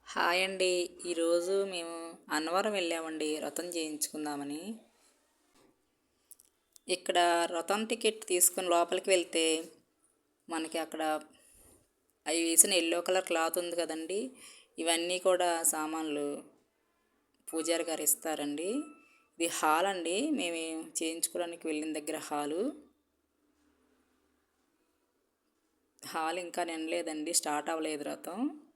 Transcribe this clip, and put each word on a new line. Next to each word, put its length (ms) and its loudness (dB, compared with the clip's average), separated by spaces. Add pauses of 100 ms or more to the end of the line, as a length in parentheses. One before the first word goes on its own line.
(140)
హాయ్ 320 2
అండి, 260 2 (380)
ఈరోజు 440 2 (200)
మేము 240 -6 (380)
అన్నవరం 420 0
వెళ్ళామండి 500 -2 (140)
వ్రతం 340 -6
చేయించుకుందామని. 880 -4 (2250)
ఇక్కడ 240 2 (320)
వ్రతం 280 -2 (120)
టికెట్ 280 0 (120)
తీసుకుని 420 4
లోపలికి 400 2
వెళ్తే 300 2 (1080)
మనకి 320 -6
అక్కడ 180 -6 (1300)
అవి 180 2
వేసిన 340 8
ఎల్లో 180 2 (100)
కలర్ 200 2
క్లాత్ 320 2
ఉంది 200 -4
కదండి, 380 -4 (640)
ఇవన్నీ 340 2 (100)
కూడా 220 4 (240)
సామాన్లు 540 -2 (1200)
పూజారి 400 0
గారు 160 -2
ఇస్తారండి. 640 -2 (680)
ఇది 120 2 (100)
హాల్ 340 4
అండి, 240 -2 (220)
మేము 200 -2 (400)
చేయించుకోవడానికి 680 -4
వెళ్ళిన 300 -2
దగ్గర 200 -4 (100)
హాలు. 340 -2 (3500)
హాల్ 300 0
ఇంకా 260 -2
నిండలేదండి, 680 -2
స్టార్ట్ 340 -2
అవ్వలేదు 320 -4
వ్రతం. 340 -8 (340)